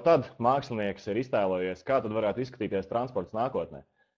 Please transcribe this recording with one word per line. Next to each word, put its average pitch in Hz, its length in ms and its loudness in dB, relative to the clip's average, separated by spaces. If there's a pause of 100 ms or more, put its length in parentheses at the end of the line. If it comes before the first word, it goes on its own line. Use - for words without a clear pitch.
tad 160 240 6 (160)
mākslinieks 117 640 0
ir 107 160 0
iztēlojies, 92 640 0
kā 135 160 2
tad 110 80 -4
varētu 107 320 0
izskatīties 98 480 -4
transports 117 400 -2
nākotnē. 101 540 -4 (320)